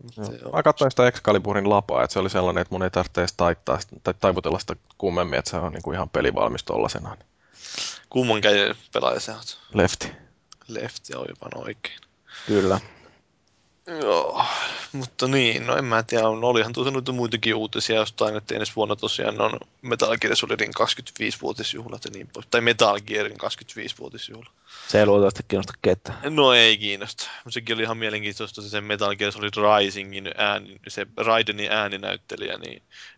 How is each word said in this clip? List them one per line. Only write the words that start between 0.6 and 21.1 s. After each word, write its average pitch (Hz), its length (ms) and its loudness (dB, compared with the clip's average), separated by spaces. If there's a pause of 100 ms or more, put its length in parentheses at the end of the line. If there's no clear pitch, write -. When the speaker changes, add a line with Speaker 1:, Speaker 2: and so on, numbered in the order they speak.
Speaker 2:
katsoin 147 280 4
sitä 123 160 6
Excaliburin 101 640 2
lapaa, 85 340 4
että - 100 -2
se 98 60 0
oli 95 100 0
sellainen, 90 320 2
että 92 140 -4
mun 92 80 -2
ei 92 60 0
tarvitse 90 320 0
edes 87 120 -2
taittaa 85 460 2
sitä, - 240 -14
tai 92 160 0
taivutella 90 400 0
sitä - 160 -8 (220)
kummemmin, 87 420 0
että - 120 -6
se 92 60 -4
on 78 160 -4
niinku - 180 -8
ihan 92 180 -4
pelivalmis - 540 0
tollasena. - 540 -4 (920)
Speaker 1:
Kumman 117 320 2
käden 101 340 4 (180)
pelaaja 64 260 0
sä 110 160 -8
oot? - 240 -14 (140)
Speaker 2:
Lefti. - 380 2 (560)
Speaker 1:
Lefti, - 460 -10
aivan - 380 -12 (140)
oikein. - 340 -12 (480)
Speaker 3:
Kyllä. 98 320 4 (1200)
Speaker 1:
Joo, 85 420 0 (480)
mutta 127 360 -4
niin, 123 400 2
no 123 100 2
en 135 80 -2
mä 113 180 2
tiedä, 113 240 2
on, 110 160 0
olihan 120 300 2
tuossa 131 180 -2
noita 131 200 -4
muitakin 113 440 0
uutisia 110 400 -2
jostain, 107 420 0
että 107 180 -6
ensi 107 200 -4
vuonna 107 200 0
tosiaan 107 460 -2
on 110 180 -10 (220)
Metal 113 400 0
Gear 113 140 0
Solidin 110 380 -2
kaksikymmentäviisivuotisjuhlat - 1300 -6